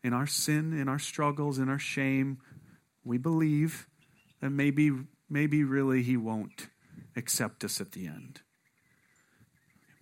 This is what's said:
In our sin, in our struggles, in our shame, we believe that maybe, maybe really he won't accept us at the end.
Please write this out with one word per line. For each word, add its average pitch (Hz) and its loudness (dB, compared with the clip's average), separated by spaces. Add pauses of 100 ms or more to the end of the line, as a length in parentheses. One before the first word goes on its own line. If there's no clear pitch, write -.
In 120 0
our 127 0
sin, 156 0
in 139 -2
our 135 0
struggles, 147 -2
in 131 2
our 139 0
shame, 135 0 (640)
we 123 -2
believe 160 2 (540)
that 139 -2
maybe, 143 4 (400)
maybe 151 2
really 135 2
he 123 2
won't 110 -4 (480)
accept - -4
us - -6
at 101 -8
the 90 -10
end. - -14 (1600)